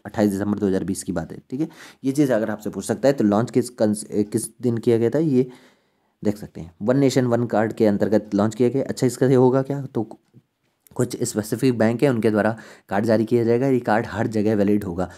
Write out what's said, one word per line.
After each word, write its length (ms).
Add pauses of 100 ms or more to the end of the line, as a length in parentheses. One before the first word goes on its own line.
अट्ठाईस 240
दिसंबर 280
दो 80
हज़ार 180
बीस 180
की 100
बात 200
है, 60 (120)
ठीक 100
है। 80 (360)
ये 80
चीज़ 200
अगर 180
आपसे 200
पूछ 140
सकता 240
है 60
तो 100
लॉन्च 260
किस 220
कंस-, 340 (180)
किस 240 (140)
दिन 160
किया 200
गया 120
था, 80
ये 320 (720)
देख 140
सकते 240
हैं। 220
वन 160
नेशन 280
वन 200
कार्ड 260
के 140
अंतर्गत 480
लॉन्च 200
किया 140
गया। 160
अच्छा, 220
इसका 200
ये 80
होगा 280
क्या, 220
तो 240 (880)
कुछ 260
स्पेसिफिक 560
बैंक 240
है 80
उनके 200
द्वारा 260 (320)
कार्ड 160
जारी 200
किया 200
जाएगा। 220
ये 140
कार्ड 260
हर 220
जगह 280
वैलिड 280
होगा, 340